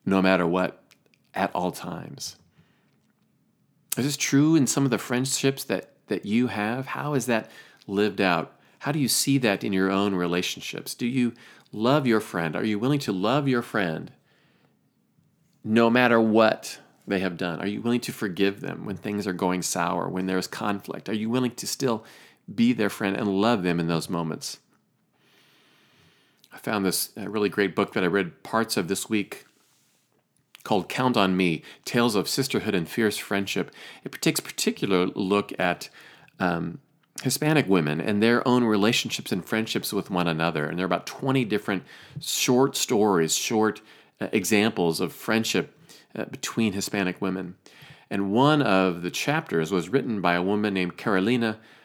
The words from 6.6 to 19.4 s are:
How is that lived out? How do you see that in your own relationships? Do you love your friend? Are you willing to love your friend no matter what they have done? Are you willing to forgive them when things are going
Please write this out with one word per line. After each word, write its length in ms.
How 280
is 120
that 240
lived 340
out? 340
How 140
do 60
you 100
see 300
that 240
in 120
your 160
own 240
relationships? 800
Do 120
you 280
love 360
your 140
friend? 360
Are 80
you 140
willing 220
to 120
love 340
your 160
friend 500
no 260
matter 300
what 580
they 120
have 180
done? 240
Are 60
you 160
willing 180
to 120
forgive 480
them 260
when 100
things 300
are 80
going 280